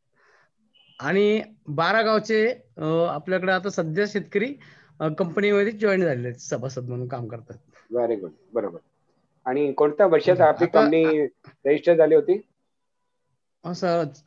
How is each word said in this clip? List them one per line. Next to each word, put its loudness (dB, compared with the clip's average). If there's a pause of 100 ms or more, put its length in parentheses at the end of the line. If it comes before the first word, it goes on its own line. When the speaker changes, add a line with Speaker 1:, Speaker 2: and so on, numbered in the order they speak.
(1000)
Speaker 1:
आणि 0 (260)
बारा 0
गावचे, 0 (300)
अ, -8 (240)
आपल्याकडे -4
आता -2
सध्या -4
शेतकरी, -6 (440)
अ, -2
कंपनीमध्ये 0
join 0
झालेले -2
आहेत, -12
सभासद -8
म्हणून -8
काम -10
करतात. -18 (360)
Speaker 2:
Very -2
good, -12 (220)
बरोबर. -6 (680)
आणि -2
कोणत्या 2
वर्षात 4
Speaker 1:
हम्म. 6
Speaker 2:
आपली 2
Speaker 1:
आता 4
Speaker 2:
company 2 (440)
register 2
झाली 6
होती? 2 (1200)
Speaker 1:
अ, -10
सर, -2 (240)